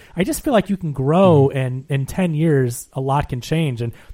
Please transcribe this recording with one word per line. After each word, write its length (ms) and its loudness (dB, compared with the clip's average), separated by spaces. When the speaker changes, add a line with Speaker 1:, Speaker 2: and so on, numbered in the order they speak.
Speaker 1:
I 80 0
just 200 -4
feel 100 0
like 180 2
you 40 -2
can 160 -6
grow, 580 4
Speaker 2:
Mm-hmm. 80 -4
Speaker 1:
and 300 -4
in 200 -2
ten 260 -2
years, 600 0
a 60 -6
lot 300 -2
can 120 -6
change. 400 -2
And, 120 -6